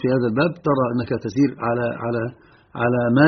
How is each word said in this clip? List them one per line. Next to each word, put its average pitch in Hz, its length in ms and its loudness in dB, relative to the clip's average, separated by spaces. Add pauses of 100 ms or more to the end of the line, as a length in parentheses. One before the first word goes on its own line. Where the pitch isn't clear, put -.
في 135 120 0
هذا 123 180 2
الباب 147 200 0 (160)
ترى 135 160 2 (100)
أنك 120 180 -4 (140)
تسير 131 240 2 (160)
على، 120 200 0 (180)
على، 117 200 -2 (600)
على 120 180 2 (160)
ما 147 100 6